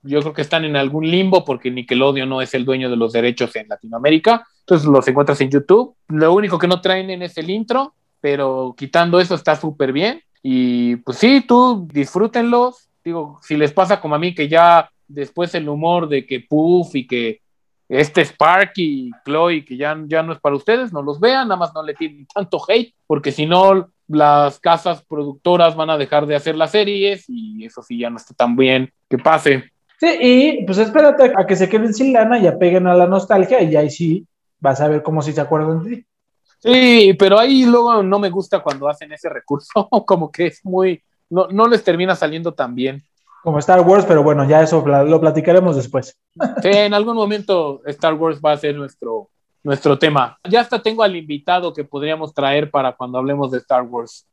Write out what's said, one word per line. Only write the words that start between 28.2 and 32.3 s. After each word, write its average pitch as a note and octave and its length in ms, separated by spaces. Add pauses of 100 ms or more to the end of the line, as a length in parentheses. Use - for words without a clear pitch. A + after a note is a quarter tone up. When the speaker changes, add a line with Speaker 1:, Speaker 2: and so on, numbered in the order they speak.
Speaker 1:
tan A#2+ 220
bien C3 340 (180)
que B2+ 100
pase. D3+ 520 (300)
Speaker 2:
Sí, D#4+ 80 (120)
y B3+ 440
pues F#3 140
espérate C#4 580
a G3 100
que F#3+ 100
se F#3 120
queden A3 260
sin C4 200
lana A3+ 240